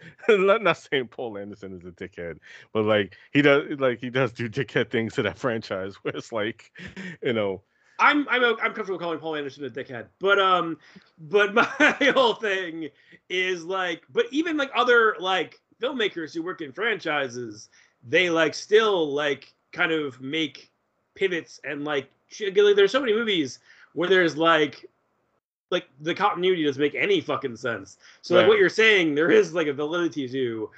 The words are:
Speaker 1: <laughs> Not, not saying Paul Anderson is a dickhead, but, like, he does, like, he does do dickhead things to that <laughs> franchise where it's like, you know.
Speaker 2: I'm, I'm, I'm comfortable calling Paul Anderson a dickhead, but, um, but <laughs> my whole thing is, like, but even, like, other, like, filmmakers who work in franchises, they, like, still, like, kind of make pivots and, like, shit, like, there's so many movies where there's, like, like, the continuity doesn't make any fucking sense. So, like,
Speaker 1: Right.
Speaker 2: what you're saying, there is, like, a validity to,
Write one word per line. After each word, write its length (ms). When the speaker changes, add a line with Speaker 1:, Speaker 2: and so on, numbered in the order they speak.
Speaker 1:
<laughs> 160
Not, 340
not 140
saying 320
Paul 300
Anderson 400
is 80
a 60
dickhead, 460
but, 120
like, 320
he 80
does, 380
like, 220
he 100
does 220
do 160
dickhead 420
things 240
to 80
that 160
<laughs> 60
franchise 580
where 140
it's 160
like, 400
you 100
know. 300
Speaker 2:
I'm, 280
I'm, 160
I'm 300
comfortable 240
calling 200
Paul 180
Anderson 280
a 60
dickhead, 360
but, 180
um, 400
but 360
<laughs> 0
my 600
whole 200
thing 560
is, 340
like, 380
but 200
even, 260
like, 180
other, 420
like, 420
filmmakers 520
who 80
work 180
in 120
franchises, 960
they, 240
like, 240
still, 580
like, 400
kind 200
of 280
make 500
pivots 480
and, 200
like, 240
shit, 280
like, 200
there's 160
so 80
many 140
movies 440
where 140
there's, 280
like, 500
like, 180
the 140
continuity 500
doesn't 160
make 140
any 260
fucking 360
sense. 420
So, 140
like, 60
Speaker 1:
Right. 60
Speaker 2:
what 100
you're 100
saying, 480
there 140
is, 240
like, 120
a 60
validity 560
to, 500